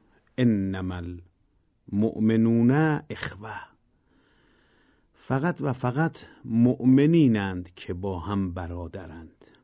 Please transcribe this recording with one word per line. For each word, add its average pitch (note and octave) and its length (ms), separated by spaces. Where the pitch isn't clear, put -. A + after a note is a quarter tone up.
انما F#2+ 640
المؤمنون A2+ 800
اخوة. G2+ 500
فقط C#3 480
و C#3+ 120
فقط C3+ 440
مؤمنینند A#2+ 1300
که - 180
با F2+ 260
هم F#2+ 340
برادرند. E2+ 920